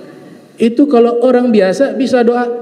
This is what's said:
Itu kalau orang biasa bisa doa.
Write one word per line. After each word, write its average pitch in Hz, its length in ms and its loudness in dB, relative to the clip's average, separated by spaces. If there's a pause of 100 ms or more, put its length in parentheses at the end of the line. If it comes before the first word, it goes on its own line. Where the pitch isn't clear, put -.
(580)
Itu 233 320 0
kalau 240 320 2
orang 247 320 0
biasa 190 400 0
bisa 240 320 0
doa. 240 200 0 (160)